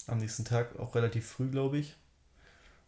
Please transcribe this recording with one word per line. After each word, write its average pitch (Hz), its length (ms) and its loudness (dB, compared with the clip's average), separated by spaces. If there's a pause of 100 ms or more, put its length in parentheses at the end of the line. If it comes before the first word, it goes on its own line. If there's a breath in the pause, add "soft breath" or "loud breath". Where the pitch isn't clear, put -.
Am 120 120 0
nächsten 110 260 -2
Tag, 120 340 0
auch 117 160 -4
relativ 117 320 2
früh, 131 220 -2
glaub 135 240 2
ich. 147 220 -2 (920 soft breath)